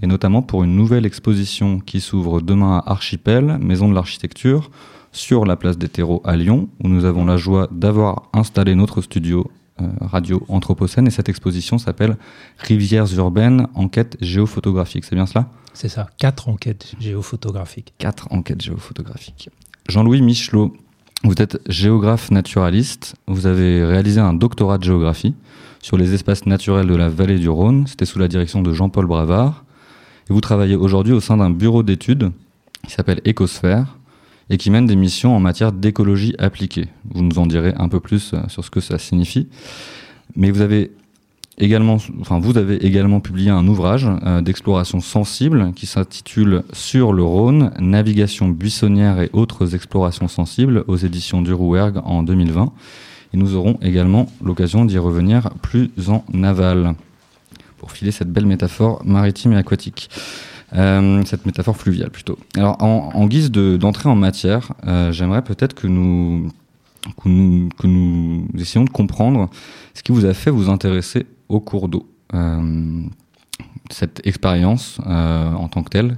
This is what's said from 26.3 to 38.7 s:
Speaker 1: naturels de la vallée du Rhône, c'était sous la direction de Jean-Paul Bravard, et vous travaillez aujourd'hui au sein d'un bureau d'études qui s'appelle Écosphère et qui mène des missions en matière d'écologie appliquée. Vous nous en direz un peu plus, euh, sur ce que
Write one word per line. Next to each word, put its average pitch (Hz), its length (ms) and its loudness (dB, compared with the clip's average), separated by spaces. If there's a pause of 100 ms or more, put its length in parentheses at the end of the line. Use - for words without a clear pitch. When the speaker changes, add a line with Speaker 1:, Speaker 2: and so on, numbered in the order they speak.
Speaker 1:
naturels 98 400 0
de 90 100 2
la 85 140 2
vallée 92 300 0
du 85 100 0
Rhône, 113 380 2
c'était 95 180 -6
sous 95 140 -6
la 92 80 2
direction 90 340 -2
de 87 100 0
Jean-Paul 92 360 0
Bravard, 87 580 0 (640)
et 98 40 0
vous 104 80 4
travaillez 101 340 2
aujourd'hui 95 380 2
au 113 60 2
sein 110 180 2
d'un 95 120 4
bureau 113 320 2
d'études 107 500 0 (540)
qui - 80 -18
s'appelle - 320 -2
Écosphère 107 720 0 (540)
et 98 60 2
qui 98 120 -2
mène 113 160 4
des 104 100 4
missions 95 400 2
en 104 40 2
matière 92 320 0
d'écologie 101 640 0
appliquée. 95 500 -4 (220)
Vous 87 140 -2
nous 85 160 2
en 85 80 2
direz 82 300 0
un 87 120 -2
peu 90 100 -2
plus, - 360 -4
euh, 80 120 -4
sur - 160 -10
ce - 60 -18
que - 100 -4